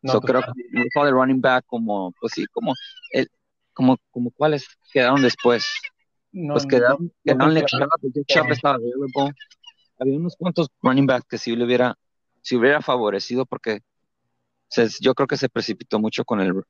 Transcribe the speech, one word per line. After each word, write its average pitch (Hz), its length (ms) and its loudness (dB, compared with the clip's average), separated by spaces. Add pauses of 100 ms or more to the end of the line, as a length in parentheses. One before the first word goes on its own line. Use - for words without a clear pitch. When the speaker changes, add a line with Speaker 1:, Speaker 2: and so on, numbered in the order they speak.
Speaker 1:
No, 131 120 -2
Speaker 2:
So, 127 60 4
Speaker 1:
tú - 80 -2
Speaker 2:
creo 127 140 4
Speaker 1:
estabas 120 160 -8 (140)
Speaker 2:
que 120 60 -4
un 120 160 0
solid 143 180 2
running 131 300 4
back 127 240 2
como, 104 540 -4
pues 117 140 -6
sí, - 180 -4
como - 220 -4 (380)
el, 131 180 -2 (440)
como, 127 240 4 (140)
como 120 200 -6
cuáles 147 360 -2 (240)
quedaron 131 300 4
después. 120 440 2 (680)
Speaker 1:
No, 160 220 -6
Speaker 2:
Pues 147 120 0
Speaker 1:
no, 139 40 -8
Speaker 2:
quedaron, 127 360 4
Speaker 1:
no 165 60 -10 (120)
Speaker 2:
quedaron 139 300 4
Nick 160 160 2
Speaker 1:
considero. 139 200 -2 (120)
Speaker 2:
Chubb, 131 140 -6
Nick 143 120 -4
Chubb 165 200 2
Speaker 1:
Sí. 147 40 0
Speaker 2:
estaba 143 240 0
available. 135 580 -4 (680)
Había 135 180 0
unos 175 200 -4
cuantos 170 320 -2 (120)
running 131 240 4
backs 127 240 0
que 117 80 -8
sí 117 180 -4
le 120 100 0
hubiera, 123 300 2 (460)
si - 140 -4
hubiera 135 260 4
favorecido, 120 640 -2
porque - 360 -8 (840)
se, 117 200 0 (140)
yo 131 120 2
creo 139 140 0
que 139 100 -4
se 135 120 -4
precipitó 110 500 -4
mucho 110 260 -4
con 107 160 -4
el 95 120 0 (160)